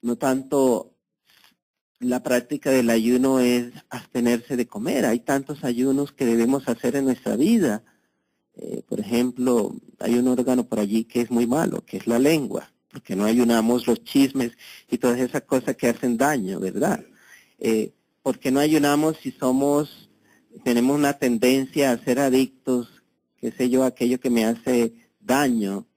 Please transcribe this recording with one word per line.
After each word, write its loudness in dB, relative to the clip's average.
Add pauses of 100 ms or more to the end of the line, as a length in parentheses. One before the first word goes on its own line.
no -4
tanto 0 (1040)
la -2
práctica -2
del 4
ayuno 2
es 0 (180)
abstenerse -2
de -2
comer. -2
Hay 0
tantos -4
ayunos -2
que -4
debemos 0
hacer -2
en -2
nuestra -2
vida. 2 (680)
Eh, -12
por -6
ejemplo, -2 (220)
hay -2
un 2
órgano 0
por -4
allí 0
que -4
es -4
muy 0
malo, -2
que -12
es -8
la 0
lengua, 0 (180)
porque -10
no -2
ayunamos 2
los 0
chismes 0 (380)
y -2
todas 0
esas -2
cosas -2
que 0
hacen -2
daño, -2
¿verdad? -2 (540)
Eh, -2 (300)
porque -4
no 2
ayunamos 2
si -8
somos, -2 (540)
tenemos 2
una 2
tendencia 0
a -2
ser 0
adictos, 0 (520)
qué -6
sé -2
yo, 2
aquello -2
que -4
me 2
hace 0 (280)
daño -2 (100)